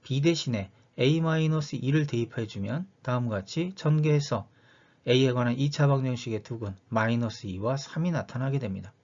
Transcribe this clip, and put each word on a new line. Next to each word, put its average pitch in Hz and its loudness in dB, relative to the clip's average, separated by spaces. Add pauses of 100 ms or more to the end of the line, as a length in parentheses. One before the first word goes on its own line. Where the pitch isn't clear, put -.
B 135 -2
대신에 139 0 (280)
A 147 4
마이너스 156 0
일을 143 2
대입해주면 117 -4 (160)
다음과 123 -2
같이 160 -4
전개해서 151 2 (600)
A에 127 6
관한 123 2
이 139 0
차 143 2
방정식의 127 0
두근 110 -8 (140)
마이너스 113 0
이와 104 -2
삼이 160 -4
나타나게 135 -2
됩니다. 98 -6 (120)